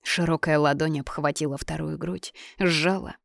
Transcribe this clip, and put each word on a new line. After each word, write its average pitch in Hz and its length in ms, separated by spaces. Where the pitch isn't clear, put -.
Широкая 165 560
ладонь 147 420
обхватила 147 580
вторую 156 400
грудь, 175 340
сжала. 180 680